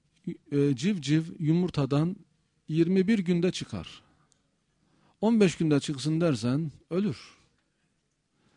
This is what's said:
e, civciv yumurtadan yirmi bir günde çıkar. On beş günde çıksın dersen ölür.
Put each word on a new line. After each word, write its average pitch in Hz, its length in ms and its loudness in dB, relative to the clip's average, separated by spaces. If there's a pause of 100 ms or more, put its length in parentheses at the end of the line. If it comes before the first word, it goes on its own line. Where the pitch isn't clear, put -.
(520)
e, 143 240 2
civciv 156 480 0 (140)
yumurtadan 156 800 0 (520)
yirmi 175 400 2
bir 226 100 4
günde 175 340 0
çıkar. - 500 -10 (1160)
On 220 200 2
beş 190 160 4
günde 151 240 2
çıksın 156 400 -4
dersen 139 520 -2 (180)
ölür. 180 480 -6 (1200)